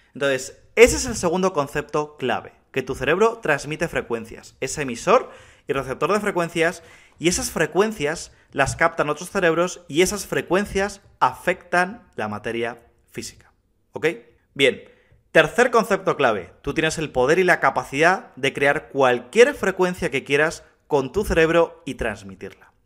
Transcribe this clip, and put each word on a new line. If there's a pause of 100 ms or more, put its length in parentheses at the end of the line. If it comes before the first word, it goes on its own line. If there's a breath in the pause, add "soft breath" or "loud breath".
(140)
Entonces, (180)
ese
es
el
segundo
concepto
clave, (180)
que
tu
cerebro
transmite
frecuencias,
es
emisor (360 loud breath)
y
receptor
de
frecuencias, (340 soft breath)
y
esas
frecuencias (200 soft breath)
las
captan
otros
cerebros
y
esas
frecuencias (180)
afectan (100)
la
materia (240)
física. (400)
¿Ok? (480)
Bien, (480 soft breath)
tercer
concepto
clave, (100)
tú
tienes
el
poder
y
la
capacidad
de
crear
cualquier
frecuencia
que
quieras (240 soft breath)
con
tu
cerebro
y
transmitirla. (160)